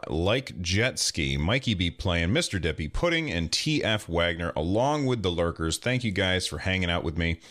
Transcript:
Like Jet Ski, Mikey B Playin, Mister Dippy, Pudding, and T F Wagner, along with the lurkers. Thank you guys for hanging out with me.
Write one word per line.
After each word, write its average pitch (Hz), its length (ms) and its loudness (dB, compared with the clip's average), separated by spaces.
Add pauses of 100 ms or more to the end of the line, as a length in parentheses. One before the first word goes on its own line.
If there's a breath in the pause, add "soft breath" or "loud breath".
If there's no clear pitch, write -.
Like 92 520 0
Jet 95 380 0
Ski, 69 380 0
Mikey 107 380 2
B 87 140 0
Playin, 85 440 0
Mister 156 260 0
Dippy, 78 300 -2
Pudding, 165 420 0
and 85 220 -2
T - 320 0
F 107 240 0
Wagner, 85 480 0
along 131 500 2
with 123 160 0
the 92 80 2
lurkers. 82 480 0
Thank 123 240 -2
you 113 80 0
guys 92 340 2
for - 140 -4
hanging 92 320 0
out 85 140 0
with 78 120 -2
me. 82 220 0 (120)